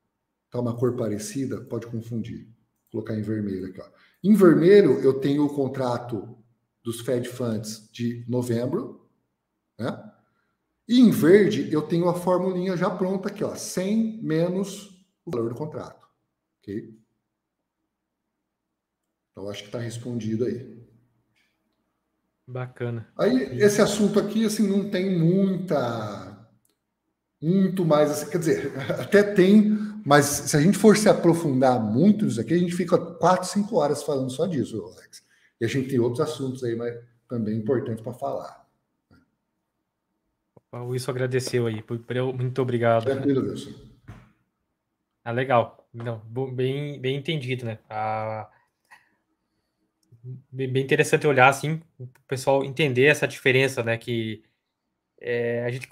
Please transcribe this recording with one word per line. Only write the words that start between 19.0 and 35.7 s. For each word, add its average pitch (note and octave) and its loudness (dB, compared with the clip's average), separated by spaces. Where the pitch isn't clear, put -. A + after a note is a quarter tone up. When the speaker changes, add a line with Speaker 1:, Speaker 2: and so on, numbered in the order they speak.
Speaker 1:
Então, G2 -14
acho G2+ -12
que - -20
tá A#2+ -8
respondido A2+ -6
aí. - -8
Speaker 2:
Bacana. B2 -8
Speaker 1:
Aí, G#3+ 0
esse G#3 4
assunto G3+ 2
aqui, A3 0
assim, G#3+ 2
não G3 0
tem F#3 0
muita, D3 0
muito F#3 2
mais, D3+ 4
assim, - -6
quer F3+ -4
dizer, C#3+ 0
<laughs> C3 -4
até G3+ 4
tem, G#3 6
mas C#3+ 8
se - -4
a D3 4
gente F#3 4
for G#3 8
se - 4
aprofundar C3 4
muito D3 4
nisso A#2+ -2
aqui, C#3+ -2
a F3 2
gente F3 0
fica F3+ 0
quatro, - 0
cinco G3+ -2
horas D3 0
falando C3 -4
só D#3 -4
disso, B2 -4
Alex. - -20
E A2+ -4
a - 0
gente C3 -2